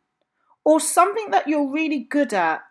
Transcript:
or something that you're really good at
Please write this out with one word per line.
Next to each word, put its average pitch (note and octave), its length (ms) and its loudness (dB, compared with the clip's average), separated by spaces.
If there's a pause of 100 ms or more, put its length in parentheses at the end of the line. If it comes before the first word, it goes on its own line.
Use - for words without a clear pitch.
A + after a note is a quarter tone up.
(640)
or D#4 140 6
something G4 500 0
that F#4+ 180 0
you're D4 220 0
really D4+ 300 -2
good C4+ 340 -2
at E3 380 0